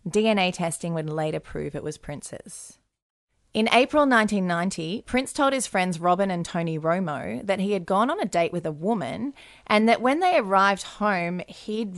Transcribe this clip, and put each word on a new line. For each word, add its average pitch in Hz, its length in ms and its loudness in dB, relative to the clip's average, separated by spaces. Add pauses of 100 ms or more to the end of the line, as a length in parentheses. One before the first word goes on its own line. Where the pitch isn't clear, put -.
D 214 200 2
N 220 100 4
A 185 140 2
testing 170 420 -4
would 156 160 -4
later 156 300 -2
prove 147 340 -8
it 147 100 -8
was 151 140 -8
Prince's. - 800 -14 (760)
In 220 180 2
April 285 340 4
nineteen 214 400 2
ninety, 175 580 -4
Prince 254 280 -4
told 277 220 2
his 262 140 -2
friends 185 320 -2
Robin 180 300 2
and 175 160 -2
Tony 165 320 -4
Romo 170 720 -2
that 196 120 0
he 196 120 0
had 190 140 -2
gone 208 260 2
on 381 80 -4
a 359 60 -2
date 170 260 0
with 175 140 -6
a 160 60 -2
woman 175 640 -4 (320)
and 220 220 4
that 233 140 4
when 269 180 2
they 359 180 4
arrived 196 460 4
home, 180 640 -2
he'd 214 500 -6